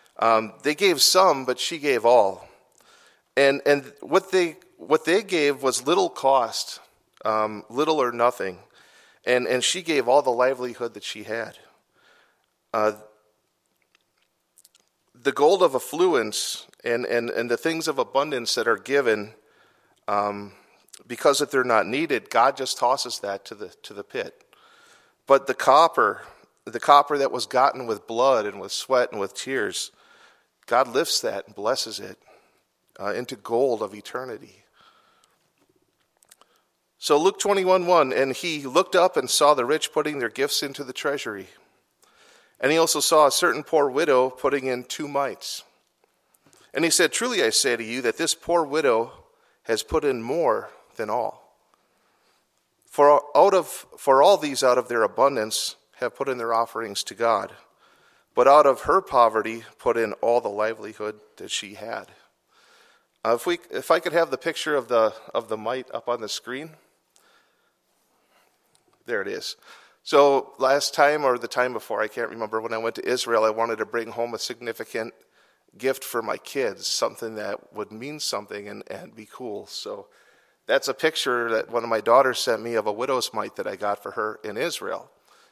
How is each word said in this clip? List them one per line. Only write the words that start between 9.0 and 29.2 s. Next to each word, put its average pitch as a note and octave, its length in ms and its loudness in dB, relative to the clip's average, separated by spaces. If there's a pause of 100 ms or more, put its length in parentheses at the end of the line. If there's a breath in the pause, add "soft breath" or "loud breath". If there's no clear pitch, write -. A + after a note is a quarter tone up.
And, B2 220 2
and B2+ 180 0
she F3+ 160 -2
gave D3 280 -2
all C#3 120 6
the C3+ 100 0
livelihood B2 640 -2
that G#2 80 -16
she - 200 -12
had. A2 340 -10 (1160 soft breath)
Uh, G#2+ 180 0 (2250)
the B2+ 180 -2
gold E3+ 300 4
of C#3+ 120 4
affluence C#3 920 -2 (180)
and, A#2+ 220 -2
and, A#2 240 -2
and A#2+ 200 -2
the A#2 60 0
things D#3+ 320 -4
of C#3 100 -4
abundance C3+ 560 -2
that A#2 140 -2
are A2+ 80 2
given, A2 560 0 (760 soft breath)
um, G2+ 460 -4 (540 soft breath)
because C3+ 340 2
if C#3+ 100 -2
they're C3 140 2
not A2 220 4
needed, C3+ 420 -4
God B2+ 260 4
just C3+ 240 -6
tosses B2 420 -2
that G2 260 -8
to A2+ 80 -14
the, G2+ 140 -14 (140)
to - 120 -18
the G2+ 100 -12
pit. - 400 -10 (800 soft breath)
But C3+ 200 4
the C3 80 0
copper, C#3 680 4 (460 loud breath)
the A#2 140 -8
copper C#3+ 360 6
that C#3 160 0
was B2+ 140 -4
gotten C3 400 0
with G#2+ 200 -6
blood A#2 380 2
and G2+ 160 -8
with G2 120 -12
sweat B2 380 0
and A2 80 -10
with G2 140 -4